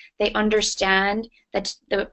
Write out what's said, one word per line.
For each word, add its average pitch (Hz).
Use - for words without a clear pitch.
they 208
understand 208
that 196
the, 196